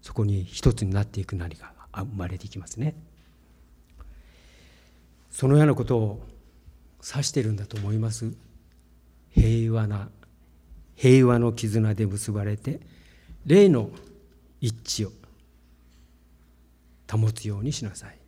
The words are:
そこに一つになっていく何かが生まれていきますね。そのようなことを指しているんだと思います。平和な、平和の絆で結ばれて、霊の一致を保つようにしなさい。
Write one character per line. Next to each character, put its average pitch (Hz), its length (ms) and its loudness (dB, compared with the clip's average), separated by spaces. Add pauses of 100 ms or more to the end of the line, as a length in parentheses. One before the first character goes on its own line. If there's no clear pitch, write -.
そ - 120 -18
こ 107 120 -2
に 98 180 -2
一 - 300 2
つ 107 120 -4
に 95 60 -2
な 101 120 0
っ - 20 -2
て - 160 -8
い 92 40 -6
く - 100 -10
何 85 200 -8
か - 180 -20 (200)
が 95 100 -8
生 104 120 -10
ま 92 120 -6
れ 90 120 -8
て - 80 -16
い - 20 -12
き - 80 -14
ま 95 80 -14
す - 120 -16
ね。 147 180 -4 (2250)
そ - 160 -2
の 139 100 6
よ 151 60 8
う 151 40 6
な 135 80 4
こ 117 100 -4
と 120 120 0
を 107 300 -2 (800)
指 139 180 -4
し - 60 -6
て - 80 -2
い 123 40 -2
る 110 100 -2
ん - 20 -4
だ 101 100 -8
と 110 120 -12
思 104 160 -4
い 110 60 0
ま 113 120 -2
す。 113 220 -8 (1000)
平 113 400 4
和 110 160 0
な、 104 220 -6 (840)
平 131 300 8
和 120 140 4
の 117 140 0
絆 110 400 0
で 107 120 -2
結 104 260 -6
ば 104 120 -4
れ 104 140 -4
て、 - 240 -8 (640)
霊 190 240 8
の 117 220 2 (680)
一 110 440 -6
致 95 40 -6
を - 40 -14 (2000)
保 110 220 0
つ 110 160 -8
よ 101 120 -6
う 104 40 -8
に 143 80 -4
し 135 140 -8
な 95 100 -10
さ - 140 -18
い。 - 80 -20 (100)